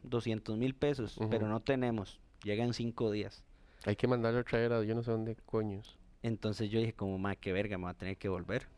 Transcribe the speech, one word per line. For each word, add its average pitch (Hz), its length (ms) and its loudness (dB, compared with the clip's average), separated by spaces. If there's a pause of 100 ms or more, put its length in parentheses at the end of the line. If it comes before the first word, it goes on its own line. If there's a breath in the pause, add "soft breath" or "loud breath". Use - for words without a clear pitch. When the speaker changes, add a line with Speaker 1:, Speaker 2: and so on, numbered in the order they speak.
Speaker 1:
doscientos 113 540 0
mil 131 180 2
pesos, 131 420 0
Speaker 2:
Ujú. 110 120 0
Speaker 1:
pero 110 180 2
no 110 140 2
tenemos. 120 580 0 (240)
Llega 104 200 0
en 120 100 2
cinco 117 380 0
días". 101 320 -4 (420 loud breath)
Speaker 2:
Hay 104 100 2
que - 120 0
mandarlo 120 320 4
a 120 40 0
traer 117 300 2
a 113 100 4
yo 110 120 0
no 117 80 -2
sé 117 80 -2
dónde 110 240 -2 (100)
coños. 107 520 -2 (260)
Speaker 1:
Entonces 110 460 0
yo 113 100 2
dije 113 140 2
como, 98 240 -2
"Mae, 98 200 -2
qué 98 160 -2
verga, 101 240 0
me 90 80 -4
va 90 60 -4
a - 20 -6
tener 95 240 -6
que - 120 -6
volver". 95 380 -4 (100)